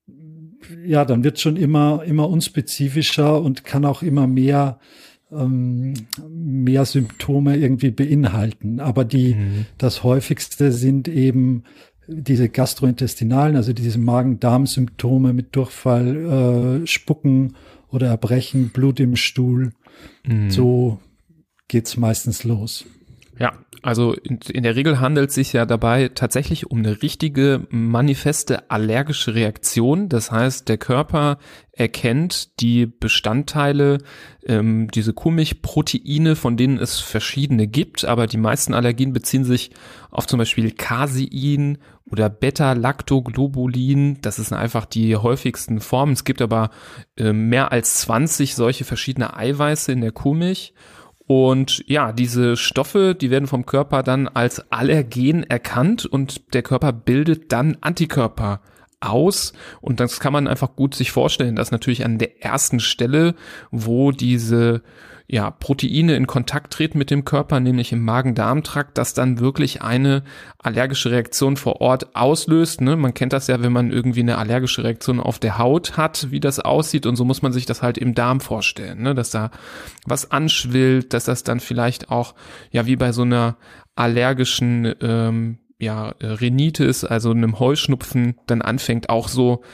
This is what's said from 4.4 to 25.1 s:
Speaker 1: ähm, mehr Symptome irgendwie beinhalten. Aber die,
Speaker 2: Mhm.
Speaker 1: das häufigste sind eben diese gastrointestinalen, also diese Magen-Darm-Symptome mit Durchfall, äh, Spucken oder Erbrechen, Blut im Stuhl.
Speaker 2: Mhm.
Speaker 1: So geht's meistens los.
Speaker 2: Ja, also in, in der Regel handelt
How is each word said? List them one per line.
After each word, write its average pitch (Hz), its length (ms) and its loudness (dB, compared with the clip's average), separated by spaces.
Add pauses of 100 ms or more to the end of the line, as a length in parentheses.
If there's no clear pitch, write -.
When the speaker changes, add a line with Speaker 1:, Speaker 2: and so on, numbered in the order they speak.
Speaker 1:
ähm, 127 640 -2 (360)
mehr 135 560 0
Symptome 143 720 0
irgendwie 131 340 2
beinhalten. 113 880 0
Aber 131 240 0
die, 127 320 2
Speaker 2:
Mhm. 104 300 -2 (120)
Speaker 1:
das - 260 -2
häufigste 131 680 0
sind 131 380 0
eben 131 540 2 (440)
diese 127 420 0
gastrointestinalen, 127 1080 0
also 123 180 0
diese 117 240 -2
Magen-Darm-Symptome 127 1400 2
mit 123 220 -4
Durchfall, 127 1300 2
äh, 160 40 -8
Spucken 135 680 0 (340)
oder 127 200 0
Erbrechen, 120 600 0
Blut 135 300 0
im 123 160 2
Stuhl. 123 560 0 (520)
Speaker 2:
Mhm. 104 280 0
Speaker 1:
So 123 480 2 (680)
geht's 117 300 -2
meistens 113 460 -2
los. 113 420 -4 (540)
Speaker 2:
Ja, 123 140 -2 (280)
also 120 320 0
in, - 240 -6 (160)
in 127 100 -4
der 113 120 2
Regel 139 240 2
handelt 131 300 2